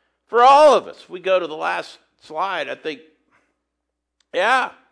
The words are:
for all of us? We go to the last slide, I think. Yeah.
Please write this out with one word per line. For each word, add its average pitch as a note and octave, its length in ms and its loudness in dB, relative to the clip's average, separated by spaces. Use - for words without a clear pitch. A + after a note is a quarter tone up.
for A#3 160 0
all C#4 320 6
of D#3 120 -2
us? - 220 -20
We F3+ 100 -16
go F#3 200 -2
to E3+ 80 -6
the D#3 100 -12
last E3 420 -8
slide, D#3+ 480 -8
I C3 60 -10
think. D3 260 -12
Yeah. A#3 380 -2